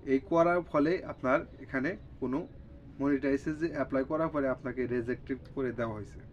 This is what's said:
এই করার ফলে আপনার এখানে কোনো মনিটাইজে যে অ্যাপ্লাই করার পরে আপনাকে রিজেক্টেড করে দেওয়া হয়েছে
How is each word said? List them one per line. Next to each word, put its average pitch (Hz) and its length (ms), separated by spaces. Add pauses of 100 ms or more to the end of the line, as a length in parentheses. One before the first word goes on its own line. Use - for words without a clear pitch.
এই 135 140
করার 170 420
ফলে 160 420
আপনার 131 360 (200)
এখানে 139 360 (240)
কোনো 131 280 (520)
মনিটাইজে 139 560
যে 156 120
অ্যাপ্লাই 135 380
করার 156 240
পরে 143 200
আপনাকে 123 380
রিজেক্টেড 123 500 (180)
করে 127 160
দেওয়া 113 220
হয়েছে 104 260 (140)